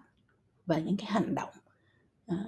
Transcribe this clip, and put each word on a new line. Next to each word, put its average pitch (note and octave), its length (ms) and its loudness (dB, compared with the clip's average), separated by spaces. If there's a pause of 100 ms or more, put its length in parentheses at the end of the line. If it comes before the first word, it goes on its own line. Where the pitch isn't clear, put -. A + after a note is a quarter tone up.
(680)
và D#3+ 120 4
những E3 180 0
cái - 100 -6
hành G3 280 2
động, C#3 140 -2 (760)
à, F3 100 -2 (120)